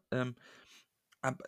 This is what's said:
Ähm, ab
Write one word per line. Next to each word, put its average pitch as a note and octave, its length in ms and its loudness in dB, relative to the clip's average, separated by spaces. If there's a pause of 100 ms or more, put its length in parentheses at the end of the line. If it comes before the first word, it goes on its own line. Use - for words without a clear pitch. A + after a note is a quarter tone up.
(120)
Ähm, B2 240 2 (840)
ab - 260 0